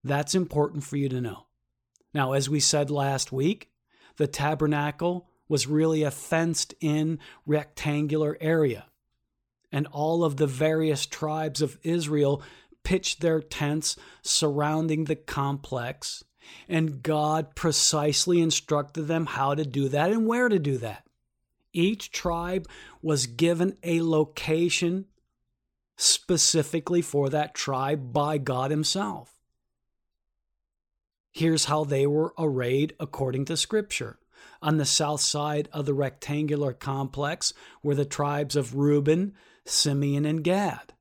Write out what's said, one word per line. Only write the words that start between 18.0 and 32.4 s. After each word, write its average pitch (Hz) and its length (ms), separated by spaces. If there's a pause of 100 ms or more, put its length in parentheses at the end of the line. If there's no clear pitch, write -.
instructed 156 600
them 165 240
how 135 260
to 151 100
do 139 260
that 151 220
and 226 140
where 233 240
to 202 80
do 139 220
that. 110 260 (680)
Each 190 400
tribe 175 560 (360)
was 143 240
given 170 560
a 165 180
location 165 1040 (920)
specifically 165 1080
for 143 260
that 151 240
tribe 135 580
by 147 280
God 131 320
himself. 156 680 (2000)
Here's 160 320
how 151 200
they 139 200
were 151 320
arrayed 139 600